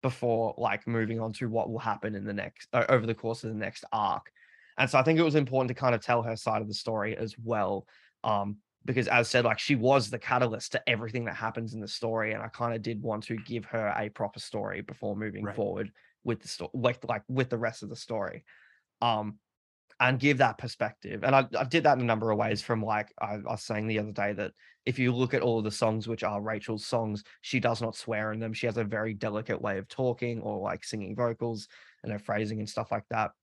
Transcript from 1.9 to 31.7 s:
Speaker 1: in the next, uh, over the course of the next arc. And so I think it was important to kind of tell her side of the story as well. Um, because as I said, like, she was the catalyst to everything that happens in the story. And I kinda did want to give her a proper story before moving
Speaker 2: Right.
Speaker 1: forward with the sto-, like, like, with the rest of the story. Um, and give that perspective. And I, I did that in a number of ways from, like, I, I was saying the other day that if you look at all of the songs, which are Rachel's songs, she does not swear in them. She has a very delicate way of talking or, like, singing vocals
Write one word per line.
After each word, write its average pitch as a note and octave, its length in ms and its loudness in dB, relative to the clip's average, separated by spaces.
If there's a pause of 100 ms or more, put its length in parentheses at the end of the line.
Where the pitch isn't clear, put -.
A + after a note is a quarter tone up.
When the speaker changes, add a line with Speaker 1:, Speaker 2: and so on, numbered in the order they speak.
Speaker 1:
in G2+ 100 -6
the G#2 80 -4
next, - 400 -8
uh, A#2+ 160 4
over A#2+ 160 6
the A2+ 100 0
course A2+ 280 -4
of A2+ 60 -4
the A2 100 -6
next G2+ 320 -8
arc. G#2 400 0 (460)
And B2+ 120 4
so C#3+ 100 6
I C3 40 6
think D#3+ 160 6
it E3 40 8
was D#3 120 4
important C3 340 4
to B2+ 40 -2
kind B2 220 2
of A2 60 -2
tell A#2+ 220 2
her A2+ 120 -2
side A2 260 0
of G#2+ 60 -6
the G#2+ 60 -8
story G#2+ 420 -2
as A2 220 -6
well. G#2 500 -2 (360)
Um, G#2 340 0 (260)
because B2+ 240 0
as A#2+ 200 4
I - 20 -6
said, B2 160 6
like, A2 140 4
she - 160 2
was B2 340 4
the A#2+ 80 -6
catalyst B2 540 0
to - 180 -2
everything A#2 360 -2
that G2 100 -4
happens A2+ 400 -6
in A2 60 -8
the G2+ 60 -8
story. A2+ 460 -2
And G#2+ 80 -4
I A2 60 -8
kinda A#2 320 -4
did A2 220 -4
want A2 240 -2
to A2+ 120 -4
give A2+ 280 -6
her G#2+ 300 -2
a G#2+ 140 -2
proper G#2 300 -6
story G2+ 420 -6
before G#2 340 -8
moving G#2 300 -6
Speaker 2:
Right. G2+ 100 -6
Speaker 1:
forward G2+ 360 -4 (320)
with A#2 180 -2
the - 60 -18
sto-, - 260 -8
like, A#2+ 340 0
like, A2 200 -2
with B2+ 220 2
the A#2 100 -2
rest A2+ 240 -4
of G#2 60 -10
the B2+ 60 -10
story. - 480 -6 (580)
Um, G#2+ 360 0 (600)
and B2+ 200 6
give C#3 200 4
that B2 180 4
perspective. G#2+ 680 -6
And C3+ 120 6
I, C3+ 200 8
I - 80 2
did C#3 200 4
that D3 120 8
in B2+ 60 0
a B2 40 2
number A2+ 260 2
of G#2 80 2
ways A2 240 0
from, A2+ 200 0
like, G#2+ 380 -2
I, G#2 140 -4
I - 20 -6 (140)
was A2 120 -6
saying G#2+ 220 -2
the A2 140 0
other G#2+ 120 -4
day G2+ 220 -2
that F#2+ 200 -4 (300)
if B2 140 -2
you B2+ 140 4
look B2 240 2
at - 80 2
all A#2 160 2
of G#2+ 40 -2
the G#2+ 60 0
songs, A2 380 0
which A2+ 160 -4
are G#2 180 0
Rachel's A2 440 -6
songs, A2 380 -2 (180)
she - 180 -2
does A#2 240 2
not A2+ 120 -4
swear G#2+ 380 -4
in A2 60 -6
them. A2+ 140 -4
She G#2+ 120 -4
has A2+ 120 0
a A#2 60 0
very G#2+ 300 -2
delicate G#2+ 480 -4
way G2 160 -2
of G2 100 -6
talking A#2+ 540 -2
or, G#2 180 -4
like, G2 240 -4
singing G#2 320 -6
vocals A#2 520 -2 (340)